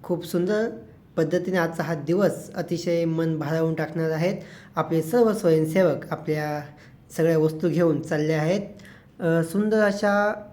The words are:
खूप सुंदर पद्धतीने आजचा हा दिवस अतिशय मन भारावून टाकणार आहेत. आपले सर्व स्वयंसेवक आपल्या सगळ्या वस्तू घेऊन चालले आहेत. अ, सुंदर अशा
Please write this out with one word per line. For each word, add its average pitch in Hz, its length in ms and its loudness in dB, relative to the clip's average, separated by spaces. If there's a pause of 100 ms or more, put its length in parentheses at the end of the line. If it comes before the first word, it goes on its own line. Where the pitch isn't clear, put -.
खूप 175 220 -4
सुंदर 208 440 0 (480)
पद्धतीने 175 400 0
आजचा 170 260 -2
हा 160 100 -4
दिवस 160 600 0
अतिशय 170 520 -2
मन 160 340 0
भारावून 160 340 0
टाकणार 160 360 -4
आहेत. 170 280 -2 (380)
आपले 160 260 0
सर्व 220 320 2
स्वयंसेवक 160 760 2
आपल्या 151 500 -4 (560)
सगळ्या 160 200 4
वस्तू 156 320 2
घेऊन 160 320 2
चालले 151 320 0
आहेत. 160 280 0 (580)
अ, 165 240 2
सुंदर 208 340 0
अशा 208 560 2 (200)